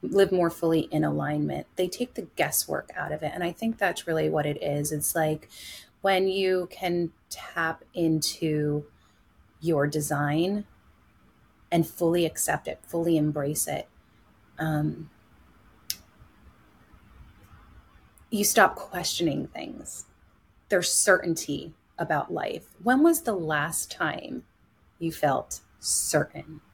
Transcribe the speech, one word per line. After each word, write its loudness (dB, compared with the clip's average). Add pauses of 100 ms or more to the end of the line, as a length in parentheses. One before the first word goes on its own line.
Live 4
more 4
fully 2 (100)
in 2
alignment. -2 (100)
They 0
take -6
the -10
guesswork -2
out -6
of -6
it. -2
And -4
I -2
think -4
that's -2
really 2
what 0
it -2
is. -2
It's -2
like 0 (520)
when 2
you 0
can -2 (160)
tap -6
into 0 (760)
your 2
design 0 (1040)
and 4
fully 2
accept -2
it, -8
fully 2
embrace 0
it, -6 (720)
um, -2 (3250)
you 0
stop 6
questioning -2
things. -14 (640)
There's 2
certainty 2 (240)
about -2
life. -6 (140)
When 4
was 6
the 0
last -2
time -4 (540)
you -2
felt 0 (200)
certain? -2 (140)